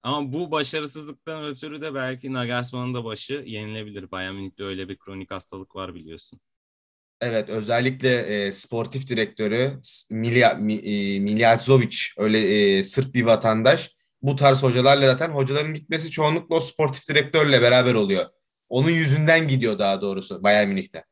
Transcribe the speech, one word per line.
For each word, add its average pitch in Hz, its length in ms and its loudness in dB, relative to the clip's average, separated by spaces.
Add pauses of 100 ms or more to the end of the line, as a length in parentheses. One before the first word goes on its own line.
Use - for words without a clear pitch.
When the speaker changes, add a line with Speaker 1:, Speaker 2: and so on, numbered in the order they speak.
Speaker 1:
Ama 143 300 -6
bu 160 180 -6
başarısızlıktan 151 920 -8
ötürü 147 360 -12
de 151 120 -10
belki 131 400 -8
Nagelsmann'ın 123 600 -6
da 120 120 -8
başı 117 400 -10
yenilebilir. 107 640 -12
Bayern 92 240 -8
Münih'te 98 280 -12
öyle 95 260 -10
bir 95 80 -12
kronik 98 340 -16
hastalık 95 440 -14
var 92 200 -12
biliyorsun. 80 440 -20 (840)
Speaker 2:
Evet, 113 280 -2
özellikle, 117 960 0
e, 98 60 -4
sportif 117 560 -6
direktörü 117 760 -2
S-, - 320 -14
Milja-, 117 440 4
Mi-, 107 160 0 (400)
e, 98 40 -2
Miljazovic, 113 760 4 (220)
öyle, 107 220 2 (380)
e, 98 60 2
Sırp - 300 -4
bir 123 100 2
vatandaş. 113 720 4 (260)
Bu 139 140 0
tarz 135 280 4
hocalarla 135 420 4
zaten 131 240 4
hocaların 147 440 -2
gitmesi 156 380 -6
çoğunlukla 160 440 0
o 160 40 2
sportif 151 500 -4
direktörle 147 520 4
beraber 123 320 6
oluyor. 98 320 0 (440)
Onun 135 200 2
yüzünden 160 580 4
gidiyor 117 320 0
daha 98 220 0
doğrusu 95 420 -6
Bayern 104 240 4
Münih'te. 92 440 -6